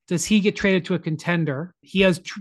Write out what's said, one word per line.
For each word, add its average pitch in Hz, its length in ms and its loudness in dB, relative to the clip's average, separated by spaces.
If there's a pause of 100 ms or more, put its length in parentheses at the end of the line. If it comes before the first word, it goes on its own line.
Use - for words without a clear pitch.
Does 175 160 -2
he 214 160 2
get 202 160 0
traded 190 300 0
to 185 80 -2
a 165 40 -2
contender? 165 840 -4
He 190 220 0
has 185 160 4
tr-, - 220 -16